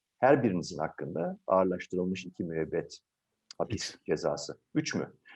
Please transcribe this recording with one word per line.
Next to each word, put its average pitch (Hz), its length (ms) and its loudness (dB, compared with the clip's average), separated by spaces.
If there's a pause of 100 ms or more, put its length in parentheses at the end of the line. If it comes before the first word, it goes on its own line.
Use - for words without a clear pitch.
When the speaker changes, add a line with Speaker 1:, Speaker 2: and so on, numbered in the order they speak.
(180)
Speaker 1:
her 135 240 6
birinizin 90 360 0
hakkında 78 680 -4
ağırlaştırılmış 92 800 0
iki - 200 -8
müebbet 82 540 -4 (600)
hapis - 360 -4
Speaker 2:
Üç. - 120 -20
Speaker 1:
cezası. - 520 -2 (160)
Üç 156 200 0
mü? - 180 -2 (240)